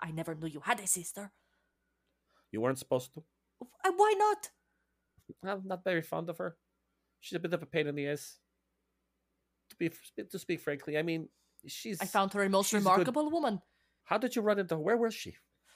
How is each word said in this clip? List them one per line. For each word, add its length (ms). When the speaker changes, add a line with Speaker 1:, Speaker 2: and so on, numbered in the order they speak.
Speaker 1:
I 100
never 240
knew 120
you 120
had 220
a 60
sister. 440
Speaker 2:
You 100
weren't 180
supposed 340
to. 100
Speaker 1:
Uh, 340
why 220
not? 320
Speaker 2:
I'm 220
not 180
very 180
fond 280
of 100
her. 180
She's 160
a 20
bit 140
of 100
a 20
pain 220
in 80
the 120
ass. 320
To 80
be, 120
to 100
speak 200
frankly, 380
I 60
mean, 260
she's 340
Speaker 1:
I 40
found 280
her 100
a 60
most 200
Speaker 2:
she's 120
a 20
good 60
Speaker 1:
remarkable 420
woman. 300
Speaker 2:
How 140
did 180
you 60
run 180
into 160
her? 60
Where 160
was 160
she? 220